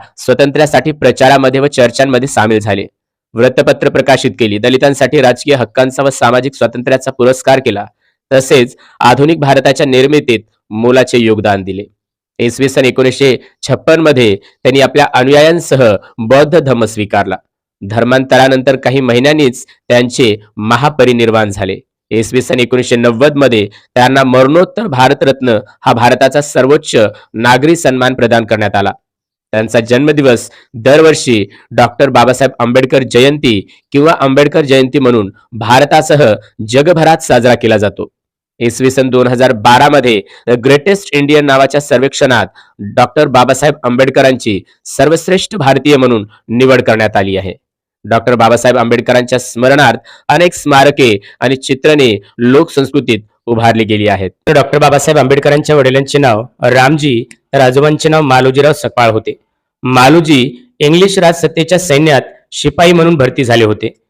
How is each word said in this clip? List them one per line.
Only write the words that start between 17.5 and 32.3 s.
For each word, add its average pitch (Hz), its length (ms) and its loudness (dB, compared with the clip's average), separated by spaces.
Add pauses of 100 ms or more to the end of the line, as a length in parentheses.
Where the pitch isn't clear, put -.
धर्मांतरानंतर 131 840 0
काही 131 240 -2
महिन्यांनीच 127 680 0 (220)
त्यांचे 123 480 0 (200)
महापरिनिर्वाण 117 920 0
झाले. 98 280 -8 (320)
इसवी 113 320 -2
सन 127 180 -4
एकोणीसशे 123 360 -2
नव्वद 120 400 0
मध्ये 117 320 0 (260)
त्यांना 131 300 2
मरणोत्तर 151 600 0
भारतरत्न 131 720 0 (220)
हा 135 120 0
भारताचा 123 480 0
सर्वोच्च 147 560 -2 (380)
नागरी 127 420 0
सन्मान 131 380 -2
प्रदान 117 300 0
करण्यात 104 320 -2
आला. 98 160 -2 (600)
त्यांचा 110 280 -2
जन्मदिवस 131 680 0 (240)
दरवर्षी 131 720 2 (240)
डॉक्टर 123 380 0
बाबासाहेब 127 500 2